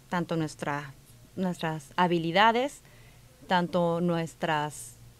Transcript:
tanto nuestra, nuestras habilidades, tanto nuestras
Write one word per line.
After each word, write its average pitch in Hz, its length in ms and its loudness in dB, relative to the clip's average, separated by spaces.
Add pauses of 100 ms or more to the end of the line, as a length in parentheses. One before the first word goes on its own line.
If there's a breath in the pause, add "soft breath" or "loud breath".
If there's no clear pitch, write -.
tanto 170 260 -2
nuestra, 147 580 -6 (420)
nuestras 170 600 -4
habilidades, 180 880 2 (640 soft breath)
tanto 175 540 2
nuestras 165 960 -2 (220)